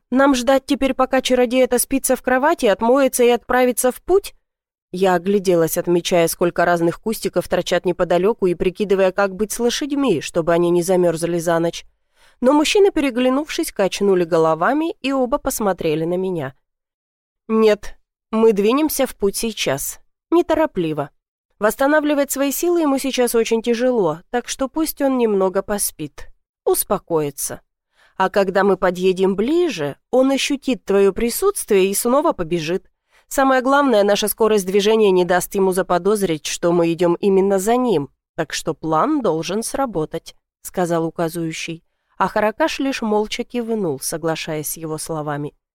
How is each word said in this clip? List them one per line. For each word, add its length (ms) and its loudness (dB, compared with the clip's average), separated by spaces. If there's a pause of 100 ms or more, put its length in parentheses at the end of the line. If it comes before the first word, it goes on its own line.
(120)
нам 240 4
ждать 300 2
теперь, 280 0
пока 280 0
чародей 440 2
отоспится 500 0
в 60 -4
кровати, 460 2
отмоется 560 2
и 60 6
отправится 640 0
в 100 -10
путь?» 340 0 (560)
Я 240 2
огляделась, 640 2
отмечая, 500 2
сколько 360 0
разных 380 0
кустиков 480 -4
торчат 360 -2
неподалёку, 600 0
и 80 0
прикидывая, 580 0
как 240 -2
быть 160 -4
с 80 -6
лошадьми, 640 -2
чтобы 320 -2
они 160 2
не 140 2
замёрзли 560 0
за 200 0
ночь. 260 -4 (540)
Но 140 4
мужчины, 380 4
переглянувшись, 800 -2
качнули 520 0
головами, 760 0
и 100 -4
оба 280 0
посмотрели 680 -2
на 100 -2
меня. 380 -4 (960)
«Нет, 500 2 (340)
мы 220 4
двинемся 540 0
в 80 -16
путь 200 -2
сейчас, 640 -6 (320)
неторопливо. 800 0 (480)
Восстанавливать 760 0
свои 200 -2
силы 300 0
ему 160 2
сейчас 360 -2
очень 280 0
тяжело, 580 0 (100)
так 200 -6
что 180 -4
пусть 340 -6
он 160 0
немного 440 0
поспит, 680 -8 (380)
успокоится. 960 -2 (560)
А 120 0
когда 340 2
мы 120 4
подъедем 600 0
ближе, 600 -2 (160)
он 200 4
ощутит 520 -2
твоё 300 2
присутствие 760 0
и 40 -4
снова 400 0
побежит. 580 -6 (360)
Самое 340 2
главное, 420 4
наша 240 2
скорость 380 0
движения 460 2
не 120 4
даст 320 -2
ему 160 2
заподозрить, 720 -2
что 280 -2
мы 200 2
идём 220 2
именно 420 2
за 200 0
ним, 320 -2 (260)
так 160 -6
что 220 -6
план 480 -2
должен 420 -2
сработать», 720 -6 (260)
сказал 440 -2
указующий, 800 -6 (340)
а 100 0
Харакаш 520 -2
лишь 220 -4
молча 420 -2
кивнул, 580 -4
соглашаясь 680 -6
с 80 -10
его 200 -8
словами. 560 -8 (220)